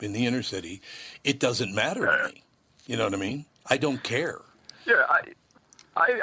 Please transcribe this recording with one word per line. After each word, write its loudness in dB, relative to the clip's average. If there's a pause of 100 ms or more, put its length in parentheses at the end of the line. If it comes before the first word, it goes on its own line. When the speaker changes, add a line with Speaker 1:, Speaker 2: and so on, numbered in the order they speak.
Speaker 1:
in -6
the 2
inner 0
city, -8 (420)
it 0
doesn't 0
matter 0
to 4
Speaker 2:
Yeah. 2
Speaker 1:
me. -14 (440)
You -4
know 2
what 0
I -2
mean? -4 (240)
I 4
don't 0
care. -2 (440)
Speaker 2:
Yeah, 4
I, 2 (760)
I, 4